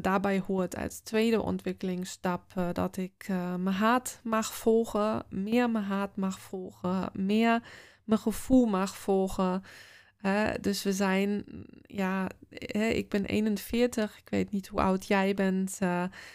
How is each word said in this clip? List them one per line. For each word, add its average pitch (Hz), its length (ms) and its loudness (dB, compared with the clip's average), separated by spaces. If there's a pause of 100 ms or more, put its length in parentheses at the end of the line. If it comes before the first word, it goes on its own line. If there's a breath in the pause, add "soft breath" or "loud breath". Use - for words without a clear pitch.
daarbij 196 380 2
hoort 185 360 -2
als - 240 -6
tweede 226 420 2
ontwikkelingsstap, 185 1120 -4
eh, 180 180 0
dat 185 240 -2
ik, - 300 -8
eh, 180 280 -2
mijn 185 200 0
haat 226 480 0
mag 220 300 -2
volgen, 226 760 2
meer 226 400 0
mijn 220 160 -2
haat 196 300 -2
mag 190 240 -2
volgen, 185 760 -4
meer 226 500 4 (420 loud breath)
mijn 214 140 2
gevoel 247 460 4
mag 196 320 0
volgen. 190 640 2 (540 loud breath)
Hè, 202 420 0
dus 196 240 -2
we 202 100 2
zijn, 196 500 0 (380)
ja, 190 480 -4 (200)
hè, - 380 -4
ik 208 220 -2
ben 202 160 0
eenenveertig, 220 920 0
ik - 120 -20
weet 190 220 0
niet 196 160 -4
hoe 202 140 -4
oud 190 260 2
jij 196 260 4
bent, 190 460 0
eh, 180 240 0 (320 loud breath)